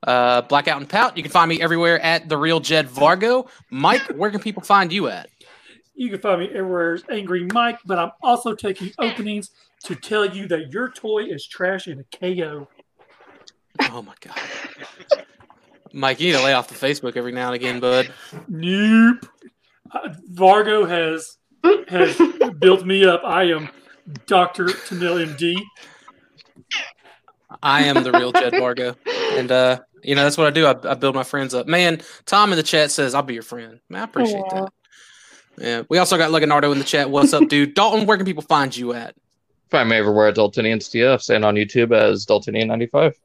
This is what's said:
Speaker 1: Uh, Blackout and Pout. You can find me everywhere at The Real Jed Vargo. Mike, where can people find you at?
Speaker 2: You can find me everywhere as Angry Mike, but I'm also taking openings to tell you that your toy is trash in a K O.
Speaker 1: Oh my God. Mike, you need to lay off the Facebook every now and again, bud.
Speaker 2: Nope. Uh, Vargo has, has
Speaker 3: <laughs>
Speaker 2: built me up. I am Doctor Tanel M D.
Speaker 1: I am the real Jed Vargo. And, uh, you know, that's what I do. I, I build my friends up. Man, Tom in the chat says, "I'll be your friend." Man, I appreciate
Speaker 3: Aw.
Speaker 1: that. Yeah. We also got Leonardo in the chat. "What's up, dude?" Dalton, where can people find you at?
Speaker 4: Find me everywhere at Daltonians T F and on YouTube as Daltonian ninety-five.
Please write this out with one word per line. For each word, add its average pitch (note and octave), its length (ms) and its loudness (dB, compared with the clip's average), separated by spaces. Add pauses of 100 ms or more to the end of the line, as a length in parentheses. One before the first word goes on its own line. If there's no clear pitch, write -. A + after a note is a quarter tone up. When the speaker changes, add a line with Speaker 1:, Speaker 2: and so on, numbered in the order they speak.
Speaker 1:
Uh, B2 400 2
Blackout C#3+ 360 0
and C#3 100 -14
Pout. A#3+ 280 0
You D#3+ 60 -10
can D3+ 100 -12
find E3 160 4
me E3 120 -2
everywhere E3+ 400 2
at E3 280 -2
The D#3 80 -2
Real D#3+ 240 0
Jed D3+ 280 0
Vargo. F#3 600 2 (220)
Mike, F3 380 2
where F#3+ 220 -4
can G3+ 100 -6
people G#3 220 -8
find G3 300 2
you F3+ 160 -2
at? F#2 200 -10 (680)
Speaker 2:
You B3 140 -6
can G3 100 -10
find F#3 200 0
me F3+ 80 -6
everywhere F3+ 460 -4
as F3+ 160 -10
Angry F#3 420 -4
Mike, A#3 320 0
but F3+ 140 -4
I'm F3 140 -4 (100)
also A#3+ 320 0
taking G3 440 -8
openings G#3 520 -6 (340)
to F#3 120 -10
tell G#3+ 280 -4
you G3 240 -8
that D#3 220 -6
your A#3+ 220 -6
toy G#3+ 320 -4
is D3+ 220 -12
trash F#3 420 -6
in D3 120 -12
a C3+ 40 -18
K F3+ 400 -6
O. D3 240 -12 (1200)
Speaker 1:
Oh B2 120 -14
my G#2 180 -20
God. - 180 -18 (1500)
Mike, C3+ 280 -2
you F3 100 2
need D3 80 4
to C3 60 2
lay C3+ 80 4
off B2 160 0
the - 60 -20
Facebook C3+ 420 -4
every B2 160 -8
now B2 140 -6
and B2 100 -4
again, B2 240 -6
bud. B2+ 320 0 (360)
Speaker 2:
Nope. G#3+ 800 4 (640)
Uh, - 200 -10 (200)
Vargo G3+ 580 4
has, D#3+ 500 -4 (500)
has E4 320 2 (340)
Speaker 3:
<laughs> D3+ 60 -16
Speaker 2:
built F#3+ 240 6
me F#3+ 220 2
up. F3 180 4
I F#3 200 0
am D#3 260 -2 (560)
Doctor F3+ 400 2
Tanel F3 600 -4
M D3+ 100 -12
D. F3 300 -4 (2000)
Speaker 1:
I C#3+ 220 2
am C#3+ 200 -2
the B2+ 80 -4
real B2 200 2
Jed G#3 200 0
Vargo. B2 420 -4 (440)
And, B2 120 -4
uh, B2+ 280 2 (240)
you C#3 120 -4
know, C#3 80 2
that's D3 140 0
what D#3+ 100 2
I D3 40 2
do. D#3 160 2
I, C3+ 80 4 (160)
I C3+ 40 0
build C3 200 -2
my C3+ 100 -4
friends C3+ 300 -6
up. B2 120 -4
Man, E3 340 0 (260)
Tom G3+ 260 2
in F3 40 0
the D#3+ 60 0
chat D3+ 300 0
says, C3+ 220 -2
"I'll C#3 80 0
be C3 120 -6
your A2+ 80 -12
friend." A#2 460 -18
Man, G3 140 -10
I - 20 -8
appreciate A3 360 -4
Speaker 3:
Aw. F#3+ 240 -6
Speaker 1:
that. F#3+ 80 -12 (880)
Yeah. A#2 300 -6
We E3 100 2
also F3+ 180 2
got E3 140 2
Leonardo D3 400 2
in C#3 80 0
the C#3 60 -4
chat. C#3 260 0
"What's C#3 220 4
up, D3+ 160 4
dude?" D3 260 2
Dalton, G#3+ 320 2
where G#3 100 4
can F#3+ 100 -2
people D#3+ 180 -6
find C#3 320 0
you A#2+ 160 -6
at? A#2 240 -10 (540)
Speaker 4:
Find B2 180 2
me A2+ 80 2
everywhere G#2+ 320 4
at G2+ 80 0
Daltonians A2 540 -2
T A#2 120 0
F B2+ 280 2
and A2 140 2
on G#2 120 2
YouTube A2+ 360 0
as G#2+ 340 4
Daltonian A2 420 0
ninety-five. A#2 460 0 (100)